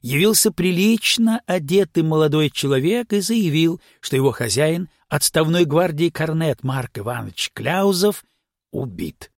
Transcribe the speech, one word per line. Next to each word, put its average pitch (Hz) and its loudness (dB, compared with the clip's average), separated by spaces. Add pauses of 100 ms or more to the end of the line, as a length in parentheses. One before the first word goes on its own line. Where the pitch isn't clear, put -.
явился 190 2
прилично 214 0
одетый 180 0
молодой 156 2
человек 160 -2
и 202 0
заявил, 170 0 (200)
что - -4
его 135 2
хозяин, 151 -2 (200)
отставной 160 2
гвардии 165 0
корнет 160 -4
Марк 131 -6
Иванович 110 -8
Кляузов, 190 0 (460)
убит. 87 -10